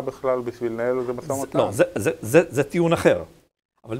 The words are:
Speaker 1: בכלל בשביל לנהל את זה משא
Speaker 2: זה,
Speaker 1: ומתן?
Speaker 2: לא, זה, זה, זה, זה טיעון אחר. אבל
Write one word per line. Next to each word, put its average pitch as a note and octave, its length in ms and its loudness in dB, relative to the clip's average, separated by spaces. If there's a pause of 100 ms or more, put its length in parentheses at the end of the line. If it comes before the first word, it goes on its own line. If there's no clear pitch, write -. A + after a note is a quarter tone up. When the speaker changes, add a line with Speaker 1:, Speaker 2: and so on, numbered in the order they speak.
Speaker 1:
בכלל B2+ 360 -4
בשביל A#2+ 300 -6
לנהל A#2+ 280 -2
את B2 60 -4
זה B2 80 -4
משא B2 140 -10
Speaker 2:
זה, C#3 60 -4
Speaker 1:
ומתן? C3+ 260 -4
Speaker 2:
לא, G#2 120 2
זה, A#2+ 120 2 (120)
זה, B2+ 160 0 (100)
זה, C3+ 280 6
זה C#3 140 0
טיעון E3+ 300 2
אחר. B2+ 300 4 (600)
אבל A#2 160 -8